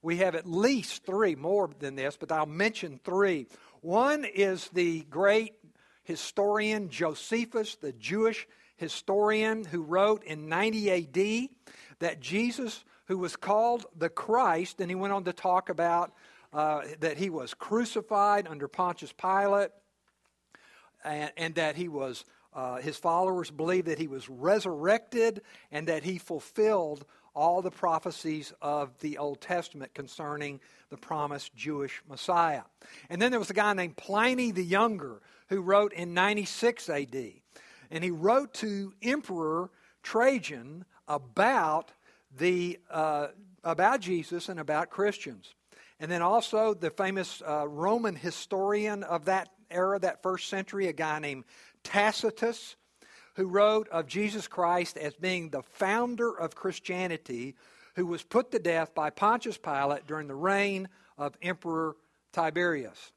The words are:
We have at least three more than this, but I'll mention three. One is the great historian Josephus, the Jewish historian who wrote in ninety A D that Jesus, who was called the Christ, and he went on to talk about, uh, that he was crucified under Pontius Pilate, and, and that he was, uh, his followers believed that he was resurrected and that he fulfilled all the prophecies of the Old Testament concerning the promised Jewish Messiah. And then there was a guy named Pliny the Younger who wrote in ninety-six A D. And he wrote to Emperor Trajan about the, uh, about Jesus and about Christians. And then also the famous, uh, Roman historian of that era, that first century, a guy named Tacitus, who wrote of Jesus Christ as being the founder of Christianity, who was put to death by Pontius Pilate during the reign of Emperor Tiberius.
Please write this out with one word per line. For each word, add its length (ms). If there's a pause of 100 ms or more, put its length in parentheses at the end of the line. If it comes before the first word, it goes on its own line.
We 160
have 160
at 120
least 580
three 320
more 420
than 160
this, 220
but 160
I'll 140
mention 580
three. 420 (340)
One 440
is 440
the 340
great 520 (480)
historian 840
Josephus, 880
the 160
Jewish 560 (280)
historian 880
who 180
wrote 420
in 240
ninety 420
A 120
D 480 (500)
that 200
Jesus, 640 (220)
who 120
was 180
called 500 (100)
the 120
Christ, 720
and 100
he 40
went 180
on 120
to 80
talk 360
about, 440 (400)
uh, 300 (180)
that 180
he 120
was 240
crucified 920
under 200
Pontius 440
Pilate, 580 (1300)
and, 320
and 180
that 220
he 120
was, 360 (300)
uh, 240
his 180
followers 540
believed 380
that 100
he 100
was 200
resurrected 1120 (280)
and 180
that 140
he 160
fulfilled 840 (280)
all 300
the 80
prophecies 880
of 380
the 180
Old 240
Testament 540
concerning 680 (300)
the 60
promised 580
Jewish 540
Messiah. 540 (460)
And 140
then 80
there 80
was 120
a 40
guy 180
named 240
Pliny 540
the 140
Younger 580 (260)
who 140
wrote 300
in 200
ninety-six 760
A 160
D. 380 (480)
And 140
he 60
wrote 440
to 460
Emperor 720 (320)
Trajan 840 (240)
about 840 (440)
the, 420 (120)
uh, 380 (360)
about 360
Jesus 480
and 120
about 300
Christians. 640 (440)
And 120
then 120
also 520
the 160
famous, 560
uh, 200
Roman 500
historian 840
of 220
that 240 (220)
era, 300
that 220
first 260
century, 400
a 40
guy 260
named 260 (380)
Tacitus, 960 (580)
who 120
wrote 420
of 180
Jesus 400
Christ 500
as 180
being 360
the 120
founder 680
of 220
Christianity, 1000 (420)
who 100
was 160
put 300
to 60
death 360
by 160
Pontius 480
Pilate 480
during 220
the 60
reign 540 (300)
of 240
Emperor 540 (360)
Tiberius. 840